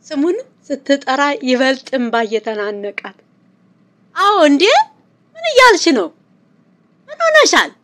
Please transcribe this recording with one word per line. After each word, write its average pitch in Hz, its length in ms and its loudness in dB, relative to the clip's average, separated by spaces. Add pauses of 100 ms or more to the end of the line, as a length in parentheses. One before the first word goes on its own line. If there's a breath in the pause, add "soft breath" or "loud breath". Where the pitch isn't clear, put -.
ስሙን 311 300 -2 (260)
ስትጠራ 277 600 -2 (200)
ይበልጥ 262 500 -2
እምባ 240 300 -4
እየተናነቃት። 208 960 -8 (1000)
"አዎ 403 180 0 (100)
እንዴ? 285 200 4 (720)
ምን 659 100 -16
እያልሽ 508 440 4
ነው? 302 180 -2 (960)
ምን 605 160 -20
ሆነሻል?" 571 500 2 (140)